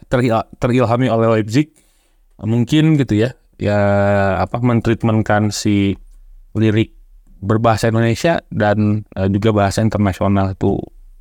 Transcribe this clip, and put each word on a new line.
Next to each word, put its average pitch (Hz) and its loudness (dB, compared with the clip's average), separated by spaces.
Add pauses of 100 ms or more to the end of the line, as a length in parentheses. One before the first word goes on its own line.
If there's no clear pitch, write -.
(120)
teril-, 120 0 (160)
terilhami 120 0
oleh 113 2
Leipzig, 113 -2 (720)
mungkin 139 2
gitu 107 0
ya. 110 0 (240)
Ya, 101 -2 (640)
apa, 117 -6
mentreatmentkan 110 0
si 101 0 (560)
lirik 110 0 (480)
berbahasa 110 0
Indonesia 117 0
dan, 104 0
eh, 98 0
juga 104 0
bahasa 101 0
internasional 101 0
itu 101 -2 (440)